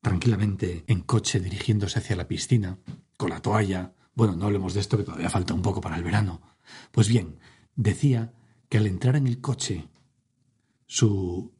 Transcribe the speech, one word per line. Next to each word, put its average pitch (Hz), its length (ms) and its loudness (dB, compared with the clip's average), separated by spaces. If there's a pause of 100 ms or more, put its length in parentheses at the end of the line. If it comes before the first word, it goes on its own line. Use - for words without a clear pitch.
tranquilamente 95 840 0
en 95 140 2
coche - 380 0
dirigiéndose 98 600 -2
hacia - 160 -4
la - 120 -6
piscina, 95 520 0 (380)
con 92 120 -2
la 80 120 -8
toalla, 95 540 0 (180)
bueno, 107 220 4
no 90 100 -2
hablemos 95 280 -2
de 101 80 0
esto 107 160 0
que 101 60 0
todavía 87 260 -6
falta 90 240 -2
un 90 80 -2
poco 90 200 -2
para 80 160 -6
el 85 60 -4
verano. 87 380 -2 (500)
Pues 110 160 4
bien, 98 320 0 (360)
decía 113 580 2 (360)
que - 80 2
al 107 100 4
entrar 120 280 2
en 139 120 2
el 120 140 -2
coche, 95 480 -6 (960)
su, 95 760 0